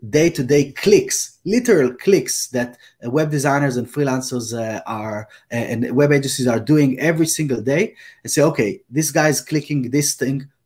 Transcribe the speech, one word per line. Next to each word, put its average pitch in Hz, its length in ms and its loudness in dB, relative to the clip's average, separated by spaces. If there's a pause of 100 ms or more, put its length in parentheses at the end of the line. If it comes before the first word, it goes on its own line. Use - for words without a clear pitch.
(100)
day-to-day 147 640 2
clicks, - 720 0
literal 185 500 2
clicks - 540 0
that, 123 280 -6 (300)
uh, - 20 -8
web 151 220 0
designers 139 460 0
and 117 100 -4
freelancers, 127 680 -4
uh, 113 340 -6
are, 107 420 -8 (240)
uh, - 20 -6
and 117 400 -4
web 143 160 4
agencies 131 380 0
are 113 100 2
doing 143 400 2
every 160 280 2
single 135 340 -2
day, 139 340 0 (300)
and - 80 -8
say, 147 100 4
"Okay, 123 480 0
this 143 220 -2
guy's 151 280 2
clicking 139 520 -4
this 143 220 0
thing 135 340 -4 (180)